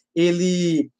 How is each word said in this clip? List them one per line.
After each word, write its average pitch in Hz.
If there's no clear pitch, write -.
ele 175